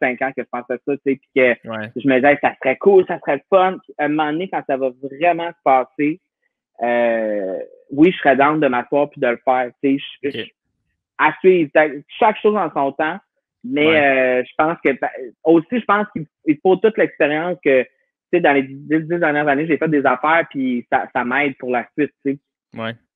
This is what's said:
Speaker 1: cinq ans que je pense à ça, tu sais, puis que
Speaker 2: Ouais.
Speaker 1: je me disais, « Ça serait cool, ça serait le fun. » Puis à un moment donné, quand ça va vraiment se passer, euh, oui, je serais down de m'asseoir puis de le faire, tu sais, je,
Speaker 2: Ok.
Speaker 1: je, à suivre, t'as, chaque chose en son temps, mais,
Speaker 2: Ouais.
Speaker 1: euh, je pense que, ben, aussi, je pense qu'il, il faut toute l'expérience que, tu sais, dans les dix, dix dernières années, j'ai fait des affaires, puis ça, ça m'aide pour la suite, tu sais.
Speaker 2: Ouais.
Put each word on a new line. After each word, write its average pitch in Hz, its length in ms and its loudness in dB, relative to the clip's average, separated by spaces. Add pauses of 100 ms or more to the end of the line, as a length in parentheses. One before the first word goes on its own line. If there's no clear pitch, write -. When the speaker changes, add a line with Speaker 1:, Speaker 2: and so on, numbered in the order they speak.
Speaker 1:
cinq 127 200 -4
ans 135 140 -4
que 123 80 -6
je - 80 -20
pense 123 180 -8
à 123 60 -6 (100)
ça, 143 120 -2
tu - 80 -20
sais, 139 100 0
puis - 200 -14
que 127 140 4 (200)
Speaker 2:
Ouais. 110 260 -8
Speaker 1:
je 131 120 -6
me 131 80 4
disais, « 143 260 4
Ça 123 200 0
serait 131 160 -2
cool, 190 300 2
ça 170 120 -6
serait 147 180 -4
le - 120 -18
fun. » 185 340 2
Puis - 140 -20
à 147 80 -2
un - 40 0
moment 151 220 -2
donné, 180 180 -6
quand 180 180 -6
ça 139 100 -2
va 131 120 -2 (120)
vraiment 165 480 -2
se - 140 -16
passer, 147 560 0 (640)
euh, 113 720 -2 (340)
oui, 151 200 4
je 180 60 -6
serais 139 180 2
down 147 240 2
de 147 80 2
m'asseoir 143 420 -2
puis 147 120 -20
de 127 60 0
le 117 180 -2
faire, 127 240 -2 (140)
tu 139 140 2
sais, 139 60 -14 (200)
je, 139 60 -6
Speaker 2:
Ok. 127 60 -8
Speaker 1:
je, 113 160 -12 (680)
à 151 200 2
suivre, 180 340 4
t'as, 156 140 4 (320)
chaque 214 220 2
chose 214 160 2
en 165 160 -4
son 139 200 -2
temps, 165 240 -4 (460)
mais, 143 240 0
Speaker 2:
Ouais. 156 200 4 (340)
Speaker 1:
euh, - 20 -4
je - 140 -20
pense 160 260 0
que, 147 60 2 (100)
ben, 147 100 -4 (340)
aussi, 170 360 2
je - 60 -6
pense 208 280 0
qu'il, 156 120 -8 (220)
il 151 160 2
faut 185 140 4
toute 156 200 0
l'expérience 160 640 -2
que, 131 200 4
tu - 60 -16 (440)
sais, 175 80 2
dans 151 120 4
les 139 100 2
dix, 143 380 -4
dix 165 180 -6
dernières 151 280 0
années, 143 200 0
j'ai 151 100 0
fait 160 120 -2
des 143 160 2
affaires, 156 440 0
puis 127 420 -4
ça, 113 240 -2
ça 127 80 -2
m'aide 135 360 -2
pour 127 100 -8
la 123 180 -4 (100)
suite, 143 140 -2 (140)
tu 139 80 -2
sais. 143 60 -12 (400)
Speaker 2:
Ouais. 113 140 -8 (220)